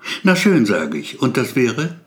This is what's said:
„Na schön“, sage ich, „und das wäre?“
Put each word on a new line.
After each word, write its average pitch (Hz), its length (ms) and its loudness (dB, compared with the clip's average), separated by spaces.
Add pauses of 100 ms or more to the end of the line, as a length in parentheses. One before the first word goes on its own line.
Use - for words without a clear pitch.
(220)
„Na 185 120 4
schön“, 175 300 4
sage 80 320 -2
ich, - 240 -12
„und 127 160 0
das - 180 -4
wäre?“ 131 520 0